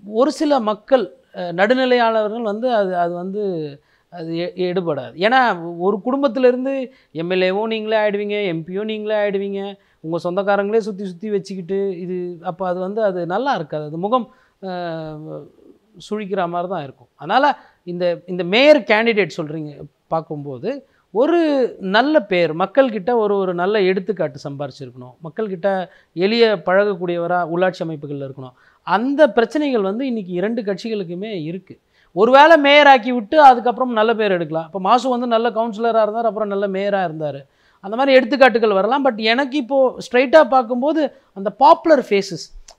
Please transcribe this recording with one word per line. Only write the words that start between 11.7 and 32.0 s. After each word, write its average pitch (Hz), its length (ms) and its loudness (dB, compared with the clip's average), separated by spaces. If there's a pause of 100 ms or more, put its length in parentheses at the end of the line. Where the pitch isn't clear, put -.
இது, 180 420 -8
அப்ப 180 260 -6
அது 180 120 -4
வந்து 202 240 -4
அது 180 220 -2
நல்லா 233 280 -2
இருக்காது. 156 300 -6
அது 151 140 -10
முகம், 214 320 -2 (340)
அ, 190 60 -10 (1400)
சுழிக்கிற 190 380 -4
மாதிரி 175 240 -6
தான் 160 100 -6
இருக்கும். - 320 -18
அதனால 247 420 0 (260)
இந்த, 175 420 -4
இந்த 180 180 -4
மேயர் 262 360 6
கேண்டிடேட் 214 580 2
சொல்றீங்க 151 420 -10 (280)
பார்க்கும்போது 156 800 -8 (240)
ஒரு 294 680 2
நல்ல 247 400 2
பேர் 175 360 0
மக்கள்கிட்ட 220 600 0
ஒரு, 208 200 0
ஒரு 185 180 0
நல்ல 196 280 0
எடுத்துக்காட்டு 185 580 -2 (100)
சம்பாரிச்சிருக்கணும். 127 640 -12 (100)
மக்கள்கிட்ட 190 680 -4 (240)
எளிய 208 520 2
பழகக்கூடியவரா 180 880 0
உள்ளாட்சி 185 280 0
அமைப்புகள்ல 147 460 -8
இருக்கணும். 131 240 -16 (280)
அந்த 254 500 2
பிரச்சனைகள் 240 500 0
வந்து 214 260 -4
இன்னைக்கு 208 260 -6
இரண்டு 220 280 -4
கட்சிகளுக்குமே 196 840 -8
இருக்கு. 170 360 -12 (320)